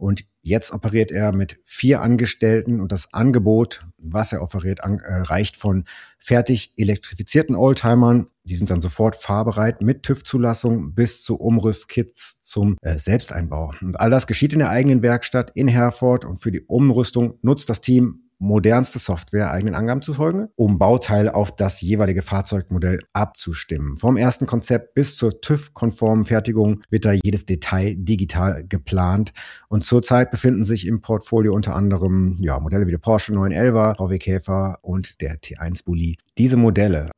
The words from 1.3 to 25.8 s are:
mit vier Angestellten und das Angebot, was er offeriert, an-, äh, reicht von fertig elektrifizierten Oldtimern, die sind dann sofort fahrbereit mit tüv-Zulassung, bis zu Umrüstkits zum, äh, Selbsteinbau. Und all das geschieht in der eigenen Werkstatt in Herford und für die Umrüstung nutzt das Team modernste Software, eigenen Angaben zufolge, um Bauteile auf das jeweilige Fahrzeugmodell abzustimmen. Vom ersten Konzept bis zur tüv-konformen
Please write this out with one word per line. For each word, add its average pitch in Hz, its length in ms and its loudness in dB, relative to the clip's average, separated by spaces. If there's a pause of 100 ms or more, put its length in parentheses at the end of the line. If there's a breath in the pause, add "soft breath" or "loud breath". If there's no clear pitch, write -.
mit 98 320 -4
vier - 380 0
Angestellten 113 800 0
und 92 100 -4
das - 220 -6
Angebot, 117 720 2 (120)
was 95 360 -4
er 87 80 -4
offeriert, 90 420 -6
an-, 101 160 -4
äh, - 220 -10
reicht 90 340 -4
von 95 300 -2 (320 loud breath)
fertig 120 580 0
elektrifizierten 104 800 0
Oldtimern, 120 720 4 (160)
die 90 140 -8
sind 92 120 -2
dann 90 120 0
sofort 104 340 0
fahrbereit 107 640 -2
mit 127 220 0
tüv-Zulassung, 117 920 -2
bis 117 300 0
zu - 140 -4
Umrüstkits - 1040 -2
zum, 104 400 0
äh, 80 180 -4
Selbsteinbau. 80 800 -4
Und 92 180 -6
all 113 120 2
das 127 180 4
geschieht 143 240 0
in 151 80 0
der 143 120 2
eigenen 139 320 2
Werkstatt 120 520 0
in 135 140 2
Herford 123 560 2
und 92 140 -10
für 110 120 -4
die 90 160 -6
Umrüstung 120 760 2
nutzt 139 260 2
das 113 100 -4
Team 123 440 2 (160)
modernste 107 600 2
Software, 98 520 -4
eigenen 95 240 -2
Angaben 123 260 -2
zufolge, 165 540 -2
um 104 220 2
Bauteile 104 560 4
auf 101 220 -2
das - 260 -2
jeweilige 95 400 0
Fahrzeugmodell 92 800 -2 (140)
abzustimmen. 80 840 -6
Vom 120 200 2
ersten 123 280 0
Konzept 117 480 -2
bis 139 220 0
zur 113 260 -2
tüv-konformen 113 840 0